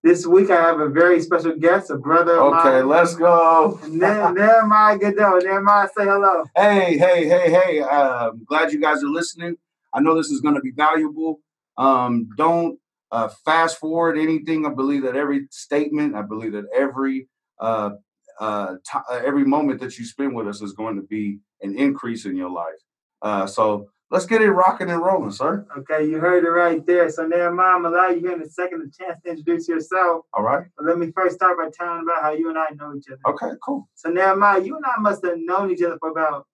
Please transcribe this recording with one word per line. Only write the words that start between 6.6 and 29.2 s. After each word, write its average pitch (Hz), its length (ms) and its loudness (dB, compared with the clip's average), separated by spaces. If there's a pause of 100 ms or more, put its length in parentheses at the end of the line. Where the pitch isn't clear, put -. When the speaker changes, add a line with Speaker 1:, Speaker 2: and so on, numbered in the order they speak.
Speaker 2:
hey, 170 320 4
hey, 175 220 4
hey. 175 300 4
Uh, 135 500 0
I'm 113 120 -16
glad 156 300 0
you - 80 -2
guys 151 220 0
are 143 40 -4
listening. 170 500 -6 (360)
I 120 60 -2
know 160 180 4
this 151 140 -4
is 131 100 -4
gonna 147 200 0
be 131 100 -8
valuable. 156 680 -2 (360)
Um, 123 500 2 (100)
don't, 170 420 0 (320)
uh, 113 160 -2 (180)
fast 160 320 2
forward 160 400 -2
anything. 156 480 -2
I 147 80 -2
believe 135 300 -2
that 127 120 -4
every 139 360 -2
statement, 147 640 -4
I 104 80 -8
believe 107 300 -8
that 104 120 -8 (100)
every, 135 520 -4 (320)
uh, 110 320 -4 (480)
uh, 104 380 -8 (140)
ti-, 135 80 -6 (120)
uh, 123 120 -6
every 139 220 0
moment 135 340 0
that 127 200 -12
you 117 60 -12
spend 139 300 -8
with 110 120 -6
us 101 160 -10
is 98 100 -12
going 110 220 -8
to 98 80 -8
be 104 340 -8 (240)
an 98 160 -8
increase 123 480 -4
in 92 100 -8
your 90 140 -8
life. 82 240 -10 (480)
Uh, 101 240 -4
so 104 420 -2 (220)
let's 180 160 -2
get 220 160 2
it 214 100 6
rocking 185 380 2
and 170 140 -4
rolling, 175 260 0
sir. 160 340 -4 (140)
Speaker 1:
Okay, 156 320 -4
you 160 80 -4
heard 175 260 2
it 170 60 0
right 170 380 2
there. 175 240 4
So 160 160 -6
Nehemiah, 175 480 2
I'm 175 80 -2
gonna 170 120 -2
allow 185 120 4
you 170 140 0
here 180 100 -4
in 170 100 -8
a 151 80 -14
second 180 320 -8
a - 220 -16
chance 170 200 -12